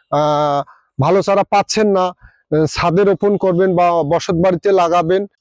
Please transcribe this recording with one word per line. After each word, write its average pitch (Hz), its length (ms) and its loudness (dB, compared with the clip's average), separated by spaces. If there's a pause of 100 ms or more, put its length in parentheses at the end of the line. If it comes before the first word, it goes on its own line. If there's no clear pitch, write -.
(120)
আহ, 147 520 0 (380)
ভালো 175 200 2
চারা 196 220 0
পাচ্ছেন 214 440 0
না, 190 180 0
আহ, - 600 -4
ছাদে 170 380 0
রোপণ 202 340 0
করবেন 185 380 0
বা 170 280 2
বসত 151 300 -2
বাড়িতে 180 380 0
লাগাবেন, 175 540 0 (160)